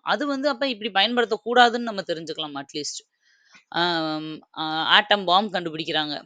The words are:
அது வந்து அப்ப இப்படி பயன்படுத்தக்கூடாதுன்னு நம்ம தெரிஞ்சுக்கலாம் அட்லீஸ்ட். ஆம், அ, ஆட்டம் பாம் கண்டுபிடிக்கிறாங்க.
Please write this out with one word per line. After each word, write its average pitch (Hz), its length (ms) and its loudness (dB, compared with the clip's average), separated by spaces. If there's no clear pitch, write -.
அது 214 220 0
வந்து 277 220 -2
அப்ப 269 180 -2
இப்படி 208 220 -6
பயன்படுத்தக்கூடாதுன்னு 226 1000 4
நம்ம 196 120 -6
தெரிஞ்சுக்கலாம் 156 540 -8
அட்லீஸ்ட். 139 460 -8
ஆம், 156 720 -2
அ, 156 40 -8
ஆட்டம் 202 400 4
பாம் 196 240 4
கண்டுபிடிக்கிறாங்க. 156 640 -4